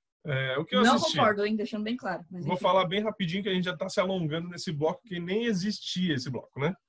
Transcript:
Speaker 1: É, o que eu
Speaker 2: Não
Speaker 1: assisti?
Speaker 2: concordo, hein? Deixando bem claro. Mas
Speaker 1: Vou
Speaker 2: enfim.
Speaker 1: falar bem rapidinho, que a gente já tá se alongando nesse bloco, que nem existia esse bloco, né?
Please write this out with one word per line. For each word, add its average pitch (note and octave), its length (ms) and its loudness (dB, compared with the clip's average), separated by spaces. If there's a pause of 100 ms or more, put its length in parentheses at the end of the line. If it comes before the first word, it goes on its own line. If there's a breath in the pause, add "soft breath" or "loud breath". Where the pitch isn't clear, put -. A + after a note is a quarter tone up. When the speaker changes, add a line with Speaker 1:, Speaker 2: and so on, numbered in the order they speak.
(280)
Speaker 1:
É, C3 300 -2
o E3 60 -2
que - 100 -6
eu - 80 6
Speaker 2:
Não A#3+ 140 8
Speaker 1:
assisti? - 220 2
Speaker 2:
concordo, G#3 280 4
hein? A3 80 0
Deixando G#3+ 300 -4
bem A#3 120 -2
claro. F#3 320 -6
Mas F3+ 160 -10
Speaker 1:
Vou E3+ 100 0
Speaker 2:
enfim. F#3 100 -4
Speaker 1:
falar F#3 200 6
bem F#3 160 0
rapidinho, G3 440 -2
que G#3 40 -2
a F#3+ 60 0
gente F#3 120 2
já F3 100 -4
tá F#3+ 120 -4
se G3+ 120 0
alongando F3 480 0
nesse F3 240 -6
bloco, D#3 320 -2
que F3 160 -8
nem F#3+ 240 -2
existia F#3 720 -2
esse B2 120 -6
bloco, C3 300 -8
né? D#3+ 160 0 (140)